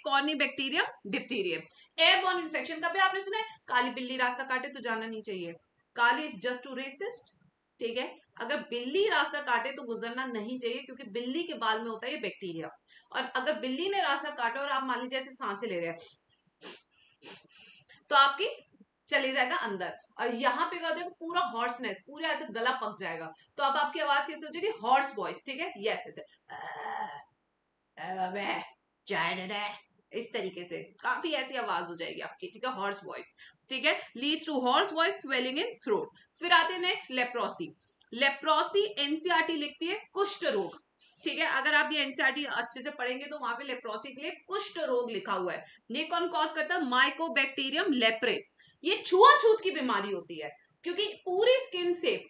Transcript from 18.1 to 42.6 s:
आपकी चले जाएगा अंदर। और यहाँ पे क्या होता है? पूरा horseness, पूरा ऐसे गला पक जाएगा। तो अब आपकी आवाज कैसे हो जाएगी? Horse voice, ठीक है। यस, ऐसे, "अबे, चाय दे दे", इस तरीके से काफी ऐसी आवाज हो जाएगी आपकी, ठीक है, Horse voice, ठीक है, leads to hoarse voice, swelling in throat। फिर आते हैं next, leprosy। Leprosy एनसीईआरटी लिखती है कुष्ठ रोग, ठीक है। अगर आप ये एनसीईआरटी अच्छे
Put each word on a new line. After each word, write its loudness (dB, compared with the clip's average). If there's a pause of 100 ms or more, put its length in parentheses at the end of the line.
आपकी 4 (400)
चले 2
जाएगा 2
अंदर। -2 (260)
और 0
यहाँ 2
पे -2
क्या -2
होता -2
है? -6
पूरा -2
horseness, -2
पूरा -4
ऐसे -2
गला 0
पक -4
जाएगा। -6 (260)
तो 0
अब 4
आपकी 0
आवाज 2
कैसे -8
हो -10
जाएगी? -4
Horse 2
voice, -6
ठीक -6
है। -4
यस, 0
ऐसे, -14 (1800)
"अबे, -4 (460)
चाय 0
दे -6
दे", -4 (480)
इस -6
तरीके -6
से -8
काफी -4
ऐसी -2
आवाज -2
हो -10
जाएगी -8
आपकी, -10
ठीक -10
है, -2
Horse -4
voice, -12 (340)
ठीक -2
है, 2 (180)
leads 0
to 0
hoarse 4
voice, 2
swelling -2
in 0 (200)
throat। 2 (340)
फिर 0
आते 6
हैं -4
next, 0
leprosy। -2 (400)
Leprosy 4
एनसीईआरटी 2
लिखती -4
है -2 (140)
कुष्ठ 0
रोग, -2 (420)
ठीक -2
है। 2
अगर 2
आप 6
ये 2
एनसीईआरटी 0
अच्छे -4